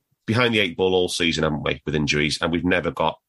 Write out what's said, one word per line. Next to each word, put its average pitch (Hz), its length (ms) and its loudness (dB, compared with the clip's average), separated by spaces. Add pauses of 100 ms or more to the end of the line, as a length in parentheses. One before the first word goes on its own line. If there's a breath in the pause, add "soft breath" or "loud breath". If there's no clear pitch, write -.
(260)
behind 117 280 2
the 107 60 4
eight 82 160 -2
ball 92 180 2
all 90 140 2
season, 80 360 0
haven't 76 180 -2
we, 76 220 -4
with 76 100 -4
injuries? 73 460 0
And 85 120 0
we've 87 120 -2
never 87 260 0
got 80 280 -2 (100)